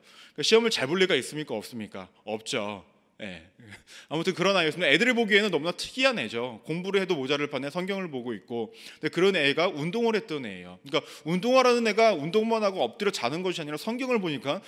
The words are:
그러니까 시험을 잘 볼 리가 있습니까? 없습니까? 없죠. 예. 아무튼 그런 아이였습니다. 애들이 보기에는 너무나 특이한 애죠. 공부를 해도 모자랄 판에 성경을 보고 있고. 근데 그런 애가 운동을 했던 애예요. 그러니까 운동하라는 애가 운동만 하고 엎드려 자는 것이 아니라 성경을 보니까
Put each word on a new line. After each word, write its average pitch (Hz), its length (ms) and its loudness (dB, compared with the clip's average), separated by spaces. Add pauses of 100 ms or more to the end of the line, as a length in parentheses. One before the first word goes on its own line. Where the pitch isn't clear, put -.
(340)
그러니까 147 100 -6
시험을 226 260 6
잘 131 180 0
볼 180 120 0
리가 180 160 4
있습니까? 143 400 -4
없습니까? 104 540 -10 (160)
없죠. 107 580 -6 (380)
예. 90 220 -12 (680)
아무튼 165 240 -2
그런 185 240 2
아이였습니다. 160 340 2
애들이 208 220 6
보기에는 214 380 4
너무나 165 200 0
특이한 254 460 0
애죠. 117 480 -6
공부를 185 360 -2
해도 180 140 0
모자랄 139 320 0
판에 143 220 -6
성경을 185 400 -6
보고 123 240 -8
있고. 113 400 -8 (260)
근데 151 100 -4
그런 190 260 4
애가 151 320 2
운동을 196 480 0
했던 151 300 -6
애예요. 92 380 -12
그러니까 139 280 -4 (120)
운동하라는 240 640 4
애가 214 280 4
운동만 220 480 0
하고 190 200 0
엎드려 120 280 -2
자는 147 320 -2
것이 175 180 -4
아니라 147 160 -6
성경을 247 420 -2
보니까 156 480 -4